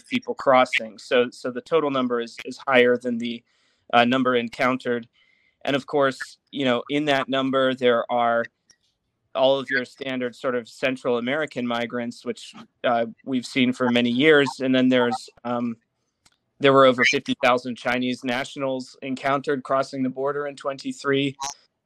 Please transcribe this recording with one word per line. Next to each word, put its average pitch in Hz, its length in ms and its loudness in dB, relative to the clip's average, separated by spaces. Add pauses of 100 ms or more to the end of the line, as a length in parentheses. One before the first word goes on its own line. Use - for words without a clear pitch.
people 120 280 -6
crossing. 120 640 0
So, 123 320 2
so - 180 -10
the 120 120 -8
total 156 280 0
number 123 320 -2
is, 117 240 -12
is 131 220 -12
higher 123 280 6
than 120 220 -6
the, 117 260 -8 (480)
uh, 120 140 6
number 127 300 2
encountered. 120 720 -2 (580)
And 135 100 0
of 131 120 -4
course, 139 500 -2 (140)
you 139 120 -6
know, 120 260 2
in 147 160 -2
that 135 220 0
number, 131 460 0
there 123 380 2
are 117 340 0 (880)
all 135 260 4
of 127 120 -8
your 127 120 0
standard 127 520 -8
sort 131 180 -4
of 117 160 -6
Central 131 480 -2
American 131 480 -4
migrants, 120 580 -6
which, - 300 -10 (300)
uh, 117 240 2 (180)
we've 131 200 -4
seen 123 280 0
for 127 160 0
many 120 220 2
years. 143 360 4 (120)
And 131 160 0
then 127 140 4
there's, 120 380 0 (160)
um, 120 320 -4 (840)
there 139 140 6
were 135 120 8
over 123 180 4
fifty 131 300 0 (100)
thousand 123 340 2
Chinese 127 460 -2
nationals 131 800 -6
encountered 139 640 -2
crossing 135 400 -2
the 127 60 -2
border 139 360 -4
in 143 100 -10
twenty-three, 139 800 -4 (500)